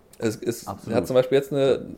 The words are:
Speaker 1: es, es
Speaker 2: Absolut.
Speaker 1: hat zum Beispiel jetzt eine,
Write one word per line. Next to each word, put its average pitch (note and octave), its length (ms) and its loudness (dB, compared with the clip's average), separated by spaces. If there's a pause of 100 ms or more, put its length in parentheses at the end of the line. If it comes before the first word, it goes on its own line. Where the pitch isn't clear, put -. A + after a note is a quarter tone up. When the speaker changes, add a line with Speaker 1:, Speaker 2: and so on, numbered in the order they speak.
(180)
Speaker 1:
es, D3+ 220 -2
es - 260 -6
Speaker 2:
Absolut. A2+ 300 -6
Speaker 1:
hat B2 100 2
zum C3 80 -4
Beispiel B2+ 220 4
jetzt C#3 160 0
eine, C3+ 320 2 (140)